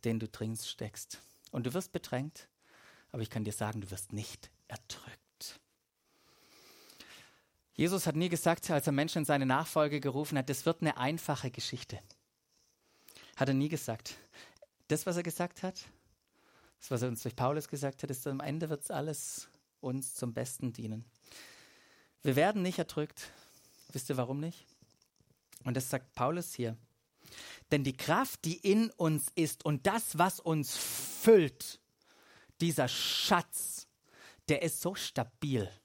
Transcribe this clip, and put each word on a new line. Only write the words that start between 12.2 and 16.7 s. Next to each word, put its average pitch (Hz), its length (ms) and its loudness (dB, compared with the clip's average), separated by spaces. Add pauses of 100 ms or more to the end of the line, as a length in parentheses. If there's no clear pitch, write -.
Hat 135 100 2
er 135 80 4
nie 139 140 4
gesagt. - 480 -4 (720)
Das, 156 180 0
was 175 100 0
er 175 60 0
gesagt 175 400 -4
hat, 185 220 -6 (960)